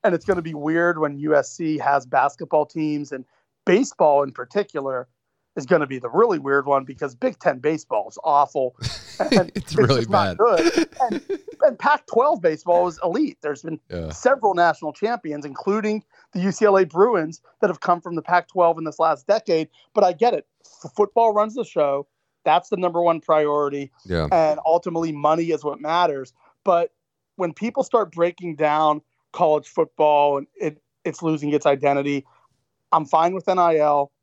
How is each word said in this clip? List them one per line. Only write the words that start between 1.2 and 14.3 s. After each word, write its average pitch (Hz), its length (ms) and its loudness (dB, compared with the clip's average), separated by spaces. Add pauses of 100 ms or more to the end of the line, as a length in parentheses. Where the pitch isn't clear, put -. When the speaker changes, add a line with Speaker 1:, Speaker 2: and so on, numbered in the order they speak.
Speaker 1:
S 135 160 0
C 156 240 -4
has 143 300 0
basketball 143 580 -2
teams, 147 480 -6
and 131 140 -12 (400)
baseball 160 560 2
in 135 100 -6
particular 135 760 -6 (480)
is 139 100 -8
gonna 151 200 2
be 131 120 -10
the 123 100 -10
really 185 300 2
weird 139 280 0
one 139 180 0
because 135 300 -10
Big 254 240 -6
Ten 139 200 -2
baseball 123 500 -4
is - 160 -20
awful. 143 560 0
Speaker 2:
<laughs> 117 60 -10 (320)
Speaker 1:
And 214 360 0
Speaker 2:
It's - 180 -10
Speaker 1:
it's 151 40 -4
Speaker 2:
really 131 240 2
Speaker 1:
just - 100 -6
not 175 260 0
Speaker 2:
bad. - 20 -14
Speaker 1:
good. 240 560 2
Speaker 2:
<laughs> - 60 -20
Speaker 1:
And, 240 220 -2 (400)
and 269 160 2
Pac-twelve 269 640 0
baseball 175 440 2
is 165 160 -6
elite. 208 380 -2
There's 147 220 -6
been 160 180 -10 (100)
Speaker 2:
Yeah. 82 200 -8
Speaker 1:
several 220 420 0